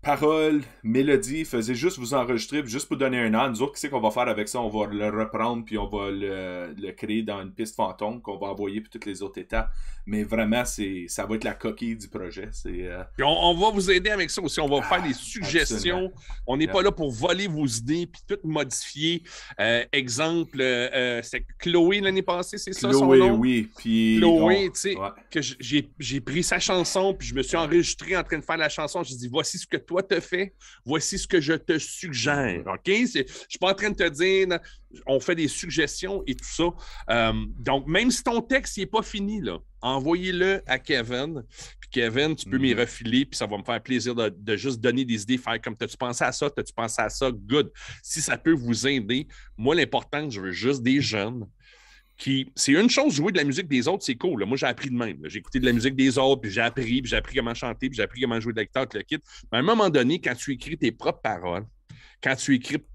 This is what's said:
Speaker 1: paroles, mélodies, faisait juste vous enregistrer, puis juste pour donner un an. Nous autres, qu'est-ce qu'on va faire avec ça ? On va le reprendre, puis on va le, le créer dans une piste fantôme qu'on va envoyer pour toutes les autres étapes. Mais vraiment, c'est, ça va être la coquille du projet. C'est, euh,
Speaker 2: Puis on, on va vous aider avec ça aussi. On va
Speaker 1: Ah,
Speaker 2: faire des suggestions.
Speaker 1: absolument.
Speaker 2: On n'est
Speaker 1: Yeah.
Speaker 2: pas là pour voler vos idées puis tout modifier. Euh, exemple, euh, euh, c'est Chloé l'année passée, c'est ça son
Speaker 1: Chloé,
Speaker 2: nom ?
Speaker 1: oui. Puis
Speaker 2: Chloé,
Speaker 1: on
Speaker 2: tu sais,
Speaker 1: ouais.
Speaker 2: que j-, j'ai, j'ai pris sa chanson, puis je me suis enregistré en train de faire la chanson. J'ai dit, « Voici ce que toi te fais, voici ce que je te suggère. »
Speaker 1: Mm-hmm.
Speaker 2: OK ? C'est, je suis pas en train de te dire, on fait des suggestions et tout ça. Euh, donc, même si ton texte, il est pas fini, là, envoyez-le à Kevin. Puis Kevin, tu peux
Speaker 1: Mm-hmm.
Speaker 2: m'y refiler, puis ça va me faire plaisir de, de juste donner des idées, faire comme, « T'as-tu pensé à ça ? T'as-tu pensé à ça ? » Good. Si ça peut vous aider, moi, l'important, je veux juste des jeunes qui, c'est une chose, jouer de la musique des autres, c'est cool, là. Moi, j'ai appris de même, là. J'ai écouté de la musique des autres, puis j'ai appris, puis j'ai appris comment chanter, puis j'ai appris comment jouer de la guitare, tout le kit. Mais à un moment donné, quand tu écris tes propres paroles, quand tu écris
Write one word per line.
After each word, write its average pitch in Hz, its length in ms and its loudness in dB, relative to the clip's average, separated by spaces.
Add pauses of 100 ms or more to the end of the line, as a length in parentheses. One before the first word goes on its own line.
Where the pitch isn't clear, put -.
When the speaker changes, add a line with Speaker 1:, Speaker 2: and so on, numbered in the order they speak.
Speaker 1:
paroles, 151 560 4 (220)
mélodies, 135 600 2
faisait 120 300 -2
juste 143 240 -2
vous 123 160 -6
enregistrer, 127 480 0
puis 123 80 -6
juste 135 160 -4
pour 151 100 -2
donner 131 220 0
un 113 160 2
an. 127 160 4
Nous 113 100 -4
autres, 143 120 0
qu'est-ce - 160 -8
qu'on 135 120 -2
va 107 120 2
faire 123 160 2
avec 107 200 -2
ça ? 123 120 -4
On 117 80 -2
va 107 180 0
le 104 240 -2
reprendre, 113 540 -2
puis 107 140 -6
on 101 100 -4
va 101 240 -4
le, 92 680 -6
le 98 140 -8
créer 110 320 -4
dans 101 180 -6
une 95 100 -12
piste 110 220 -8
fantôme 107 480 -4
qu'on 98 160 -8
va 98 80 -6
envoyer 98 340 -4
pour 107 80 -16
toutes - 160 -14
les 95 180 -8
autres 98 180 -10
étapes. - 320 -2 (340)
Mais 107 160 -2
vraiment, 110 420 2
c'est, 95 440 -6
ça 98 180 -6
va 104 80 -2
être 110 80 -4
la 110 120 -4
coquille 113 420 -4
du 104 120 -14
projet. 95 440 -10
C'est, 90 340 -8
euh, 90 160 -8 (140)
Speaker 2:
Puis 135 80 0
on, 151 120 4 (140)
on 175 80 4
va 208 140 6
vous 196 180 2
aider 185 200 4
avec 190 200 0
ça - 100 -4
aussi. 175 200 -2
On 151 80 0
va 139 120 4
Speaker 1:
Ah, - 80 -4
Speaker 2:
faire 185 140 2
des 151 100 -2
suggestions. 165 640 -2 (200)
Speaker 1:
absolument. 185 160 -4 (340)
Speaker 2:
On 127 100 0
n'est 151 100 2
Speaker 1:
Yeah. 180 60 -2
Speaker 2:
pas 190 100 4
là - 100 4
pour 151 180 -2
voler 175 380 0
vos 151 180 0
idées 131 400 0
puis - 220 -18
tout 202 160 -4
modifier. 156 800 -2 (360)
Euh, 117 300 2
exemple, 143 680 0
euh, 123 340 2
euh, 123 300 0
c'est - 200 -8 (140)
Chloé 175 420 4
l'année 190 220 2
passée, 180 360 -2
c'est 190 140 -8
ça - 200 0
son 139 80 8
Speaker 1:
Chloé, 135 180 10
Speaker 2:
nom ? 123 160 8
Speaker 1:
oui. 117 420 2
Puis 113 420 4
Speaker 2:
Chloé, 170 500 6
Speaker 1:
on - 40 -8
Speaker 2:
tu - 80 -8
sais, 196 160 -2
Speaker 1:
ouais. 196 120 -4 (200)
Speaker 2:
que 156 140 -2
j-, 123 160 -6
j'ai, 139 400 -2
j'ai 135 220 -4
pris 139 240 -2
sa 180 160 0
chanson, 190 520 0
puis - 140 -8
je 120 80 -8
me 135 80 0
suis 151 140 -2
enregistré 165 600 2
en 170 60 0
train 165 160 -4
de 143 60 -8
faire 165 120 -2
la 156 120 0
chanson. 156 340 -4
J'ai 135 140 -10
dit, « 120 140 -10
Voici 151 280 -2
ce - 80 -12
que - 100 -4
toi 170 260 -2
te 170 180 0
fais, 185 340 -4 (300)
voici 156 340 -2
ce - 80 -6
que 180 140 4
je 147 140 2
te 160 240 0
suggère. » 131 840 -2
Speaker 1:
Mm-hmm. 92 100 -4
Speaker 2:
OK ? 214 340 2
C'est, 135 200 -2
je - 200 -18
suis - 120 -12
pas 180 100 4
en 196 40 4
train 202 160 -2
de 202 60 -4
te 175 120 2
dire, 180 500 2 (480)
on 135 140 2
fait 180 140 0
des 160 140 0
suggestions 170 800 -4
et 131 80 -2
tout - 140 -14
ça. 170 200 0 (420)
Euh, 113 220 4 (260)
donc, 135 280 -2
même 202 240 4
si - 120 0
ton 233 180 0
texte, 262 360 -2
il 202 60 -4
est 185 40 -4
pas 220 160 0
fini, 208 380 -6
là, 92 180 -4 (220)
envoyez-le 175 840 0
à 127 120 2
Kevin. 127 640 -2 (380)
Puis - 100 -20
Kevin, 127 460 2
tu - 120 -12
peux 98 100 0
Speaker 1:
Mm-hmm. - 20 4
Speaker 2:
m'y 131 140 4
refiler, 120 520 0
puis - 100 -12
ça 117 100 -2
va 104 120 -2
me 98 60 -8
faire 117 180 -2
plaisir 123 320 -2
de, 113 220 2
de 104 200 -2
juste 120 240 -4
donner 123 240 2
des 113 180 -2
idées, 123 160 0
faire 117 220 -2
comme, « 113 180 -8
T'as-tu - 180 -6
pensé 123 280 -2
à 127 80 2
ça ? - 180 -2
T'as-tu - 240 -8
pensé 117 280 -4
à 107 60 0
ça ? » 131 240 -2
Good. 117 380 0 (320)
Si - 180 -6
ça 131 160 0
peut 160 180 2
vous 120 320 0
aider, 131 400 0 (300)
moi, 127 180 2
l'important, 143 560 0
je 104 100 -8
veux 92 120 -6
juste 120 300 0
des 131 180 4
jeunes 110 460 -2 (720)
qui, 135 360 -2
c'est - 180 2
une 196 160 6
chose, 277 260 4
jouer 147 160 0
de 185 60 0
la 151 80 2
musique 147 240 -2
des 127 200 2
autres, 190 140 -2
c'est 135 120 -2
cool, 139 260 -2
là. 98 60 0
Moi, 123 100 -2
j'ai 135 80 -4
appris 127 240 -2
de 127 60 -4
même, 104 280 -4
là. 78 60 -10
J'ai 92 120 -10
écouté - 200 -4
de 123 60 2
la 123 80 4
musique 123 200 2
des 131 220 4
autres, 135 240 4
puis 110 100 -6
j'ai 107 120 -2
appris, 117 400 0
puis 120 80 -6
j'ai 117 60 2
appris 110 200 -2
comment 120 160 -2
chanter, 120 380 -4
puis 135 80 -10
j'ai 107 60 0
appris 120 180 -6
comment 117 180 0
jouer 113 140 -4
de 110 40 -4
la 110 60 0
guitare, 127 240 -4
tout - 80 -10
le 101 60 -6
kit. - 160 -6 (340)
Mais 113 60 4
à - 20 4
un 131 40 2
moment 214 260 4
donné, 139 280 4
quand 143 160 -2
tu 139 200 -8
écris 143 240 -10
tes 113 140 2
propres - 280 -4
paroles, 90 460 -4 (560)
quand 135 120 2
tu 135 200 2
écris 131 240 -2 (160)